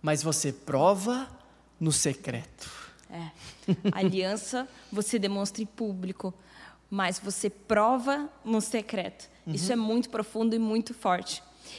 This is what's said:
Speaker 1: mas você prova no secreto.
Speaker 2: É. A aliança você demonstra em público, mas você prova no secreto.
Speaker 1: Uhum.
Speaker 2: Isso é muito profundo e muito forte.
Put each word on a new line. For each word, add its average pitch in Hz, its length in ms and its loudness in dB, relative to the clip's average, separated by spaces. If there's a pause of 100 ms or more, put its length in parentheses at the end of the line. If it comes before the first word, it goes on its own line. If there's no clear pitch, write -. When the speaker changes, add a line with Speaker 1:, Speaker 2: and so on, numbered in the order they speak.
Speaker 1:
mas 151 220 2
você 151 300 0
prova 196 760 2 (500)
no 160 140 2
secreto. - 760 -2 (400)
Speaker 2:
É. 165 180 -10 (640)
A - 60 -2
aliança 190 680 0 (240)
você 208 280 0
demonstra 202 440 -2
em 208 40 -4
público, 185 680 -6 (580)
mas 190 320 0
você 196 260 -2
prova 254 800 2 (160)
no 220 160 2
secreto. 214 680 -4 (180)
Speaker 1:
Uhum. 160 80 -2
Speaker 2:
Isso 175 180 0
é 240 40 2
muito 226 340 2
profundo 220 460 0
e - 20 2
muito 226 360 0
forte. - 480 0 (360)